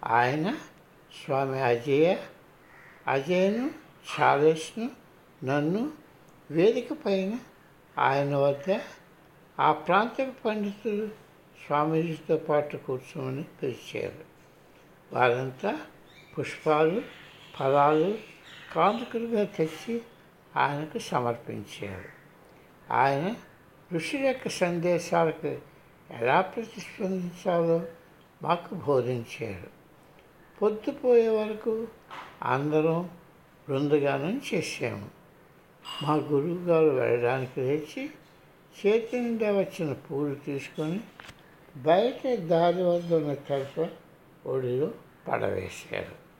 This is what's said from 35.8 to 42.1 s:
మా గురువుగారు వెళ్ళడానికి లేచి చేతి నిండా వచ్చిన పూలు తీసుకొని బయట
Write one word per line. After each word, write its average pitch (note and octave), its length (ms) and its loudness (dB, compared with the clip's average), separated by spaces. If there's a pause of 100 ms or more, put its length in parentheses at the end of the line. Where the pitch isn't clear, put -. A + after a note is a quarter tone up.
మా D3+ 100 2
గురువుగారు D#3+ 720 2
వెళ్ళడానికి B2+ 760 2
లేచి D3+ 480 -4 (760)
చేతి A3+ 340 2
నిండా A3+ 320 0
వచ్చిన F#3 420 0
పూలు C#3+ 420 -4
తీసుకొని D#3 640 -6 (800)
బయట G#3+ 600 2